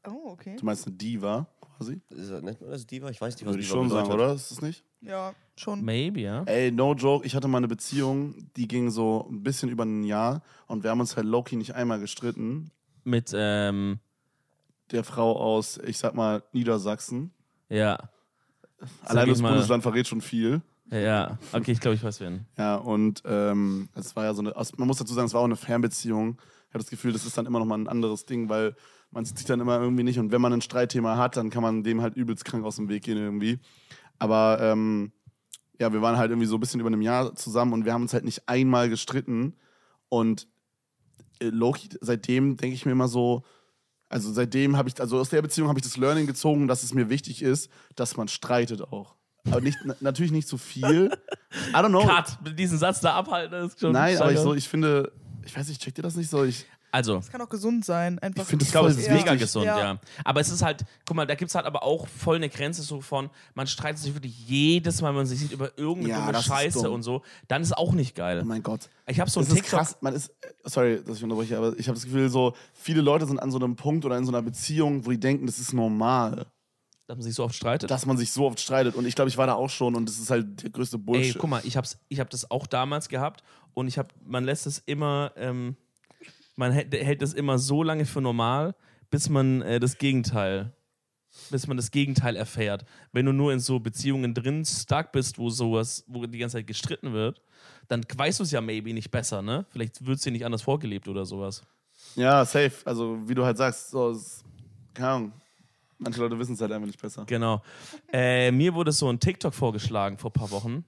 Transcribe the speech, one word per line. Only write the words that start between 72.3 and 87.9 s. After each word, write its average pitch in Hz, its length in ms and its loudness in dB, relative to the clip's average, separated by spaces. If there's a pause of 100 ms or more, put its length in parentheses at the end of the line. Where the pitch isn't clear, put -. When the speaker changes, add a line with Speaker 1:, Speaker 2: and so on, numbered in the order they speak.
Speaker 2:
viele 156 280 0
Leute 147 260 4
sind 135 120 -2
an 135 120 -2
so 127 60 -2
einem 123 200 0
Punkt 151 260 0
oder 123 140 0
in 127 80 0
so 127 60 -2
einer 120 100 2
Beziehung, 143 640 0
wo 123 60 0
die 120 80 0
denken, 135 260 2
das 120 140 -2
ist 127 140 -6
normal. 117 720 2 (580)
Speaker 4:
Dass 123 120 -12
man 120 60 -10
sich 113 120 -6
so 139 80 -2
oft 120 120 -2
streitet? 120 340 -2
Speaker 2:
Dass 127 160 0
man 135 120 2
sich 120 140 0
so 139 140 2
oft 120 140 0
streitet. 131 360 2
Und 123 120 -2
ich 120 80 -2
glaub, 135 120 2
ich 127 100 -2
war 131 100 4
da 123 80 2
auch 131 160 -2
schon 120 240 0
und 113 120 0
das 110 120 -8
ist 110 100 -8
halt 110 340 0
der 113 60 -6
größte 123 300 -4
Bullshit. 123 360 2
Speaker 4:
Ey, - 60 -8
guck 165 80 0
mal, 120 160 0
ich 123 100 -6
hab's, - 220 -4 (100)
ich 139 120 -6
hab 127 120 -4
das - 200 -10
auch 135 160 -2
damals 139 420 -2
gehabt 135 340 -4 (300)
und 127 140 -2
ich 123 100 -4
hab, - 160 -6 (120)
man 127 180 -4
lässt 143 240 -2
es 143 180 -6
immer, 143 500 -2
ähm, 123 400 -6 (800)
man 123 160 2
hä-, 135 320 0
hält 143 200 0
das 143 100 -2
immer 139 240 2
so 135 240 2
lange 156 240 2